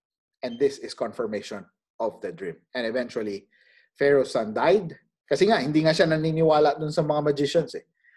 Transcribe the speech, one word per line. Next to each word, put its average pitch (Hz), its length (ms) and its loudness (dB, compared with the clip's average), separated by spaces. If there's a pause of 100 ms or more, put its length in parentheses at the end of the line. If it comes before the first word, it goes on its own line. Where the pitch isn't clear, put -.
(420)
and 120 160 -8
this 139 200 0
is - 160 -14
confirmation 107 720 -8 (360)
of 110 200 -6
the 92 120 -8
dream." 85 240 -10 (160)
And 123 140 -6
eventually, 113 640 -6 (500)
Pharaoh's 143 340 4
son 110 220 -2
died. 165 420 2 (280)
Kasi - 240 2
nga, 214 120 4
hindi 151 240 0
nga 160 80 4
siya 165 160 4
naniniwala 156 680 2
dun 156 160 -6
sa 165 80 -2
mga 151 320 0
magicians 143 420 0
eh. - 100 -12 (320)